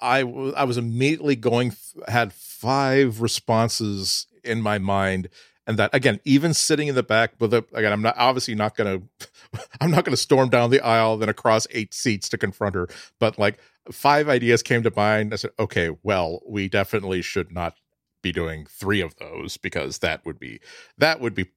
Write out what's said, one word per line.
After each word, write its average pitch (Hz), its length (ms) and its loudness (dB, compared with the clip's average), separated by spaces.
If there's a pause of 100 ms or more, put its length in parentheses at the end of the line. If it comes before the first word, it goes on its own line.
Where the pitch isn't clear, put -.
I 127 200 2
w-, 135 320 -6
I 143 100 -2
was 123 140 0
immediately 135 580 0
going, 120 360 0
th-, - 360 -18
had 113 260 0
five 131 880 0
responses 110 1080 -2 (160)
in 117 180 -4
my 104 180 0
mind. 95 500 0 (380)
And 110 100 -2
that, 107 160 2
again, 123 320 2
even 147 300 4
sitting 151 320 0
in 139 80 -2
the 123 80 2
back 110 360 2
with 113 140 2
a, 117 100 2 (100)
again, 107 200 0
I'm 104 80 0
not, 113 160 0
obviously 123 380 0
not 107 200 -2
gonna, 98 260 -2 (380)
<laughs> - 400 -16
I'm 170 120 2
not 160 120 4
gonna 131 140 -2
storm 131 320 4
down 120 220 4
the 135 100 6
aisle, 113 360 4
then 107 120 0
across 110 400 2
eight 110 240 -6
seats 104 360 -2
to - 80 -4
confront 101 360 -4
her. 90 140 -4 (320)
But, 110 180 0
like, 101 220 2 (320)
five 147 360 2
ideas 120 360 2
came 120 200 0
to 113 120 0
mind. 107 380 0
I - 40 -4
said, - 220 -8
"Okay, 90 320 -2 (100)
well, 90 460 -2
we 101 200 -4
definitely 98 540 -2
should 87 300 -6
not 85 240 -6 (480)
be 92 80 -2
doing 80 360 -6
three 98 340 -2
of 80 160 -8
those 78 400 -12
because 85 420 -6
that 82 260 -4
would 80 140 -10
be, 57 200 -16 (380)
that 156 220 2
would 117 160 -4
be, 92 100 -2 (120)